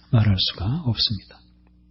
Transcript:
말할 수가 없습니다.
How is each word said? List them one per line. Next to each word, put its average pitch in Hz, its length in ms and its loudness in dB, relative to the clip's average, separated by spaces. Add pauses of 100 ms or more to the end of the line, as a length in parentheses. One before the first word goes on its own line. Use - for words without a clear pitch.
(100)
말할 104 280 4
수가 123 460 -4
없습니다. - 540 -4 (520)